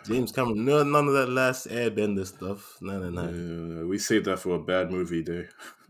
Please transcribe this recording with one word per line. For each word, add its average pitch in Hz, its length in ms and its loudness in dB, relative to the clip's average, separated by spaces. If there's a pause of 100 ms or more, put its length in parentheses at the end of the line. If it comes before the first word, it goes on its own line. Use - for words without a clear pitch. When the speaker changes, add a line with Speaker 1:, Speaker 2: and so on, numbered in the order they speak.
Speaker 1:
James 117 240 0
Cameron. 117 340 0
No, 147 180 6
none 147 240 4
of 139 60 4
that 131 160 4
Last 127 380 2
Airbender 104 580 0
stuff. 95 560 -10
No, 98 180 -6
no, 90 120 -6
no. 87 140 -4
Speaker 2:
No, 85 60 -4
no, 85 500 -6
no. 82 60 -4
We 101 120 0
saved 104 260 2
that 95 140 0
for 90 160 0
a 82 40 0
bad 92 320 0
movie 87 320 -2
day. 87 220 -6 (440)